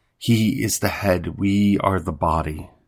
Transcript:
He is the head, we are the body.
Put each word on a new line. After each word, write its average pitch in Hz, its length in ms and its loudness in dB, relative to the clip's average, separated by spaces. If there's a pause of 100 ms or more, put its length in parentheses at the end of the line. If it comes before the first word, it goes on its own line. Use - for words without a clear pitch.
(160)
He 110 480 0
is 104 140 -4
the 104 100 -2
head, 87 480 -2
we 101 440 2
are 95 200 0
the 85 100 -4
body. 78 600 -2 (180)